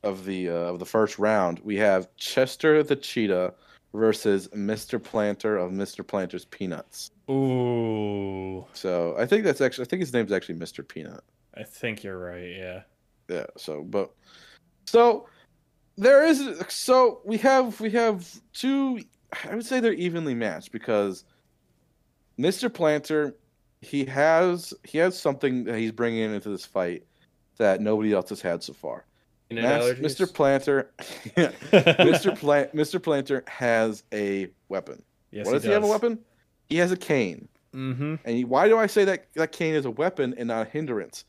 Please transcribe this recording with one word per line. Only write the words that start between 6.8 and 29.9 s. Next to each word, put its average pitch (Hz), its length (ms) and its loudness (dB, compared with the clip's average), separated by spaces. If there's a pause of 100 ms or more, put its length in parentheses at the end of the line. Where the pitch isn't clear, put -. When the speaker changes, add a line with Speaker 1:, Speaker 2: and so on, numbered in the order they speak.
Speaker 2:
Ooh. 110 1400 -2
Speaker 1:
So 87 440 -4
I 113 80 0
think 208 180 2
that's 160 180 0
actually, 127 240 -2
I - 40 -18
think 185 120 -4
his 139 120 -6
name's 110 180 0
actually 90 240 -4
Mister 82 280 -12
Peanut. - 400 -16 (320)
Speaker 2:
I 107 80 -14
think - 400 -10
you're 95 160 -12
right. 90 360 -12
Yeah. 92 260 -14 (480)
Speaker 1:
Yeah. 87 160 -6 (120)
So, 76 260 -10
but, 98 300 -4 (720)
so 233 420 4 (720)
there 269 260 8
is, 269 460 2
so 254 560 4
we 214 140 -2
have, 262 420 4
we 220 100 -2
have 214 360 0 (260)
two, 269 480 -2 (480)
I 202 60 -6
would 226 100 -6
say 254 140 0
they're 226 140 4
evenly 165 420 -2
matched 104 360 -4
because 104 520 -2 (1120)
Mister 196 320 0
Planter, 151 680 0 (460)
he 143 240 -4
has, 160 680 2 (100)
he - 160 -6
has 180 200 2
something 131 460 -2
that 117 120 -4
he's 113 140 -2
bringing 113 420 -2
into 104 160 -8
this 98 160 -8
fight 87 380 -4 (540)
that 98 240 4
nobody 107 320 2
else 92 160 0
has 101 120 -8
had 87 220 -4
so - 100 -14
far. - 320 -12 (440)
Speaker 3:
Peanut 113 140 -6
Speaker 1:
Mas-, 120 200 2
Speaker 3:
allergies? 127 180 0